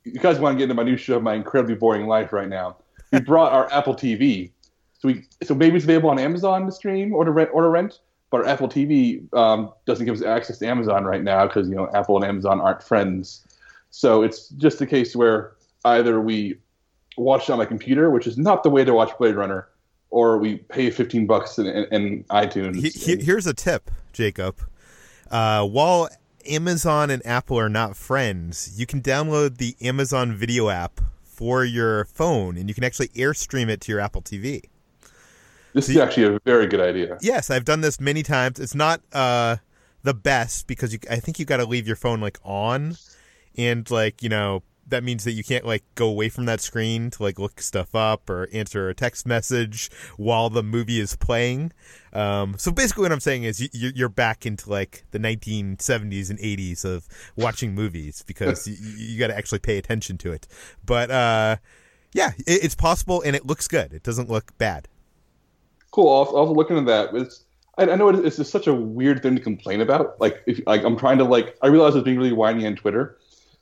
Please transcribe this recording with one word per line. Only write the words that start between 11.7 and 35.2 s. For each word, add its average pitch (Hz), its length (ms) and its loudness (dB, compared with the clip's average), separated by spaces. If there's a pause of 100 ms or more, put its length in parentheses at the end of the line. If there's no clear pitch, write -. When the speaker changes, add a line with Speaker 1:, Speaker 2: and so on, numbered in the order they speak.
Speaker 1:
know, 95 180 -4
Apple 101 220 2
and 98 80 2
Amazon 98 380 0
aren't 95 200 0
friends. 95 600 -2 (480)
So 110 320 4
it's - 260 -4
just 147 320 2
a 180 40 -2
case 123 300 0
where 110 380 4 (320)
either 120 360 4
we 107 380 -2 (580)
watch 131 320 2
it - 20 0
on 127 60 0
my 110 80 2
computer, 131 440 2
which 123 180 2
is 113 100 -6
not 180 260 2
the 160 60 4
way 135 160 6
to 127 80 4
watch 110 240 4
Blade 113 180 4
Runner, 98 320 -4 (420)
or 117 280 4
we 107 200 -2
pay 127 320 -2
fifteen 113 380 0
bucks 101 300 0
in, 107 100 0
in, 98 240 -2
in 101 340 -2
iTunes. 101 500 -2
Speaker 2:
He-, 117 140 -4
he-, - 240 -4
Speaker 1:
And - 80 -2
Speaker 2:
here's 180 260 0
a 151 60 0
tip, - 380 -4 (220)
Jacob. 98 460 -4 (720)
Uh, 107 380 2
while 160 420 2 (400)
Amazon 156 600 0
and 131 160 -4
Apple 123 340 -2
are 110 100 0
not 107 260 -2
friends, 95 800 -6
you 113 100 -6
can 139 160 -6
download 143 560 0
the 123 240 -6
Amazon 127 520 -2
Video 113 360 0
app 87 320 -4 (220)
for 123 400 -2
your 113 420 0
phone, 110 520 -2
and 92 100 -8
you 104 80 -6
can 120 80 -4
actually 127 260 -4
Airstream 127 600 -4
it 107 120 -4
to - 100 -8
your 104 100 -2
Apple 101 200 -6
T 101 160 -12
V. 120 260 -10 (1080)